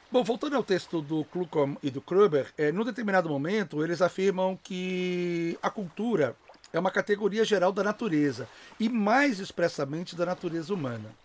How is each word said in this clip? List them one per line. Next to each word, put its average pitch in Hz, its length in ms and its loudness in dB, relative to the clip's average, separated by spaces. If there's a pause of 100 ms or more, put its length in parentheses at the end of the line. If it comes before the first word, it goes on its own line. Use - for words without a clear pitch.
(120)
Bom, 247 140 4
voltando 262 320 0
ao 220 60 2
texto 170 380 0
do 151 220 -2
Kluckhohm 156 580 0
e 143 80 -2
do 131 120 -6
Kroeber, 175 560 4
é, 151 120 4
num 185 140 0
determinado 196 460 2
momento 151 520 0
eles 165 200 0
afirmam 185 600 2
que 180 1000 -2
a 202 60 0
cultura 185 640 -2 (360)
é 160 80 0
uma 185 100 0
categoria 208 560 0
geral 196 260 2
da 190 120 -2
natureza, 147 640 0 (300)
e 220 100 0
mais 233 500 2
expressamente 170 760 -4
da 170 100 0
natureza 170 480 -6
humana. 123 320 -6 (200)